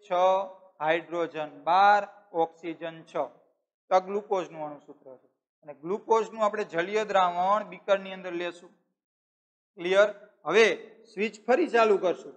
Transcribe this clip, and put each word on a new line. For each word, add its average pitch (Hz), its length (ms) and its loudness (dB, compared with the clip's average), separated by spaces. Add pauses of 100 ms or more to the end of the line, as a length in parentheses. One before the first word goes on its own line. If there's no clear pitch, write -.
છ, - 40 -6 (680)
હાઇડ્રોજન 160 720 -4 (120)
બાર, 202 380 4 (300)
ઓક્સિજન 165 720 -6
છ. - 100 -20 (760)
તો - 80 -2
આ 185 40 6
ગ્લુકોઝનું 185 640 -6
અણુસૂત્ર 147 420 -18 (100)
છે. - 120 -20 (320)
અને 151 120 -18
ગ્લુકોઝનું 214 680 -2
આપણે 208 220 -2
જલીય 180 420 -2
દ્રાવણ 190 640 0
બીકરની 190 440 -4
અંદર 185 200 -12
લેશું. 175 380 -8 (1040)
Clear? 196 320 4 (360)
હવે 202 220 6 (360)
સ્વિચ 208 300 -6 (120)
ફરી 262 220 2
ચાલુ 220 300 4
કરશું. 170 400 -4